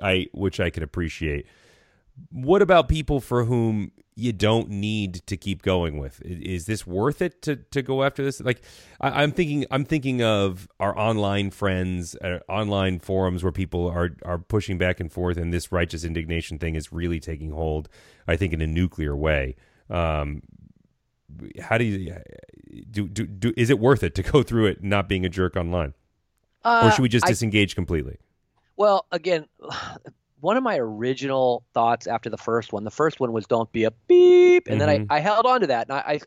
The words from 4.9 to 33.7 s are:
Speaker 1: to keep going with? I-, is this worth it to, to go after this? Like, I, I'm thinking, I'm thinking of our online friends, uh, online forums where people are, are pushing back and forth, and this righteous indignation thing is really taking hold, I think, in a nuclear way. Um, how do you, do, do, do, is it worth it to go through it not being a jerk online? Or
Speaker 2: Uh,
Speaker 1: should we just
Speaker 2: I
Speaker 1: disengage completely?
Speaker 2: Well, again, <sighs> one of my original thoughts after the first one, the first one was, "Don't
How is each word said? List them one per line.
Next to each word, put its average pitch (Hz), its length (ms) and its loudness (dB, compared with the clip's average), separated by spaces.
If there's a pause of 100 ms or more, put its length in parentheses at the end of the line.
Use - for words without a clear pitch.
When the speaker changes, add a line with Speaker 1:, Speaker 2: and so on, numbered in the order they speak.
Speaker 1:
to 98 100 -6
keep - 260 -6
going 87 360 0
with? 69 260 -12
I-, - 40 -14
is 90 380 -8
this 107 200 -6
worth 101 340 -2
it 180 220 -4
to, 147 140 -4
to - 260 -6
go 135 220 -2
after 139 180 -4
this? 135 180 -4
Like, 127 220 -2 (380)
I, 139 240 0
I'm 147 80 2
thinking, 147 400 -2
I'm 139 120 0
thinking 131 380 -2
of 101 460 0 (100)
our 98 180 -2
online 101 540 0
friends, 92 720 -2
uh, 90 160 -4 (100)
online 98 520 0
forums 92 420 0
where 90 80 0
people 87 380 -2
are, 87 220 -2 (140)
are 87 140 -4
pushing 95 400 -2
back 90 220 0
and 80 100 -8
forth, 90 260 -4
and 85 160 -2
this 85 200 -4
righteous 85 320 -2
indignation 82 560 -6
thing 80 160 -4
is 78 160 -8
really 85 260 -4
taking 78 320 -10
hold, 78 380 -4 (400)
I 85 80 2
think, 85 160 -2
in 80 100 0
a 78 60 0
nuclear 78 480 -2
way. 71 400 0 (340)
Um, 76 520 -2 (1160)
how 110 180 -2
do 120 60 0
you, 95 300 -4 (760)
do, 104 180 -4
do, 101 180 -6
do, 101 300 -2
is 120 140 2
it 131 100 6
worth 131 240 6
it 85 100 -2
to 98 80 -2
go 143 220 4
through 113 220 2
it 92 180 -2
not 98 240 0
being 92 160 0
a 92 40 -2
jerk 90 280 -2
online? 85 380 -2 (720)
Or 233 60 2
Speaker 2:
Uh, 226 200 6
Speaker 1:
should 208 120 4
we - 60 4
just 113 180 2
Speaker 2:
I - 20 4
Speaker 1:
disengage 104 460 2
completely? 76 440 -4 (580)
Speaker 2:
Well, 196 340 2
again, 165 360 -2 (140)
<sighs> - 800 -16
one 180 180 0
of 269 40 0
my 220 140 0
original 127 960 -2
thoughts 117 340 0
after 117 240 -4
the 110 60 -6
first 113 360 -4
one, 104 120 -6
the 107 60 -8
first 151 280 0
one 120 140 -2
was, 110 140 -4
"Don't 113 260 0